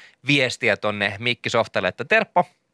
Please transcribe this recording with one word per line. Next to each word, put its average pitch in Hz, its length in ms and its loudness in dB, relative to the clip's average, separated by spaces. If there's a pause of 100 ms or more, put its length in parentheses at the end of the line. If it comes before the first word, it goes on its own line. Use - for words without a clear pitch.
(260)
viestiä 123 500 0
tonne 104 420 -4
Microsoftille, 113 680 -2
että - 160 -6
terppo, - 400 2 (300)